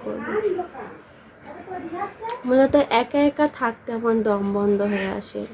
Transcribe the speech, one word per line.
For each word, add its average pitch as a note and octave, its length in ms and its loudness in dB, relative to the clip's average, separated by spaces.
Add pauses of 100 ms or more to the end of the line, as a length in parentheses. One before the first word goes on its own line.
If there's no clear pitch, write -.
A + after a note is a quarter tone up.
করব। - 220 -8 (2250)
মূলত C4+ 300 6 (140)
একা A#3 300 2
একা D4 280 4
থাকতে A#3+ 460 -4
আমার A3+ 300 2
দম G3+ 300 0
বন্ধ G3+ 280 2
হয়ে G3+ 260 0
আসে, G3+ 460 -6